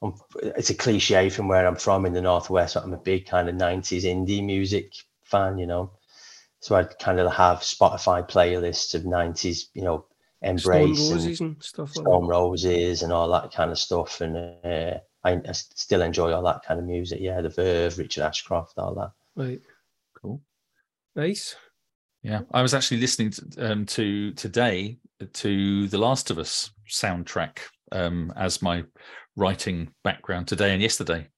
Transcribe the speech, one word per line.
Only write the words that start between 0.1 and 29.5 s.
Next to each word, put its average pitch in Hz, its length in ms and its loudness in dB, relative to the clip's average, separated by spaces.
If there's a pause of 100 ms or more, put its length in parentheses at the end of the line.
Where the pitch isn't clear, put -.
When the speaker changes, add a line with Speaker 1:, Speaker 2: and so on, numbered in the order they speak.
Speaker 1:
it's 110 280 -4
a 101 60 -2
cliche 98 540 4
from 98 180 -2
where 92 180 6
I'm 90 100 4
from 95 300 2
in 90 80 0
the 90 80 0
Northwest, 90 540 2
but - 80 -2
I'm 90 100 -6
a 87 40 -8
big 95 280 -2
kind 87 240 0
of 87 60 -4
nineties 92 500 -2
indie 92 400 0
music 98 480 -2 (300)
fan, 98 340 0
you 90 80 -4
know. 87 240 -4 (680)
So - 160 0
I'd 90 240 4
kind 92 200 2
of 87 140 4
have 90 260 6
Spotify - 720 2
playlists 87 640 2
of 82 120 -4
nineties, 85 680 -2
you - 80 -8
know, 85 240 -2 (380)
Embrace 90 200 0
Speaker 2:
Stone 90 200 6
Speaker 1:
and 151 280 2 (120)
Speaker 2:
Roses 170 180 -4
and 156 220 -8
stuff 147 320 -12
like 160 100 -8
Speaker 1:
Stone 90 160 6
Speaker 2:
that. 85 80 -2
Speaker 1:
Roses 87 720 2
and 85 100 -2
all 85 200 2
that - 200 2
kind 82 200 0
of 80 80 -4
stuff. - 420 -4
And, 82 160 -4
uh, 87 640 -6 (240)
I, 92 80 4
I 90 140 0
s-, - 280 -8
still 92 300 0
enjoy 85 300 0
all 90 100 -2
that 87 200 0
kind 82 160 -4
of 87 60 -6
music. 87 340 -4
Yeah, 92 220 -4
The 82 80 -4
Verve, 87 480 0
Richard 78 280 -6
Ashcroft, - 520 -4
all 92 160 -6
that. 101 180 -6 (240)
Speaker 2:
Right. 131 260 -6 (600)
Speaker 3:
Cool. 107 180 -10 (760)
Speaker 2:
Nice. 180 400 -4 (680)
Speaker 3:
Yeah, 107 180 -2 (100)
I 127 100 2
was 127 120 4
actually 131 280 0
listening 117 300 0
to, - 400 -6
um, 107 160 -2
to 104 460 -2
today 107 640 -2 (360)
to 98 560 2
the 101 80 -2
Last 120 340 2
of 87 80 -2
Us - 320 -6 (180)
soundtrack, 87 680 -4 (320)
um, 85 440 -2
as 92 260 -2
my 87 220 0 (520)
writing 92 580 -2 (100)